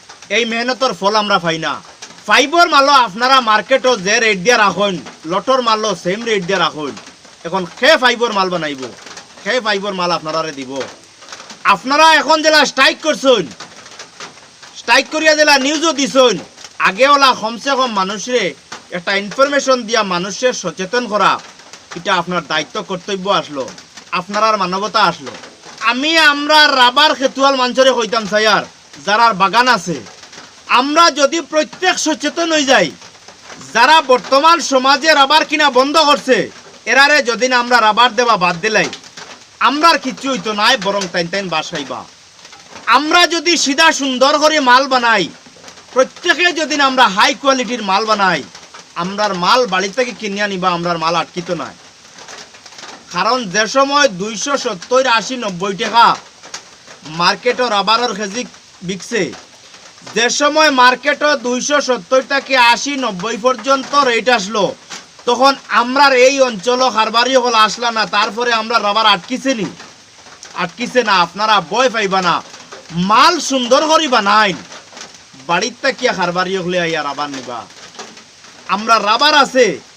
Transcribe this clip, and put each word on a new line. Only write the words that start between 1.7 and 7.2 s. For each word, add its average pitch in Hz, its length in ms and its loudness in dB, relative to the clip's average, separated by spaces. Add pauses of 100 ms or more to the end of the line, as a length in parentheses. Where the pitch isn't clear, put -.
ফাইবার 294 420 4
মালও 285 220 4
আপনারা 247 500 2
মার্কেটও 233 560 2
যে 202 220 0
রেট 220 180 2
দিয়া 226 200 2
রাখেন, 196 420 0 (260)
লটর 202 360 -2
মালও 220 340 -2
সেম 196 280 -6
রেট 214 200 -2
দিয়া 185 160 -2
রাখেন। 147 320 -4 (520)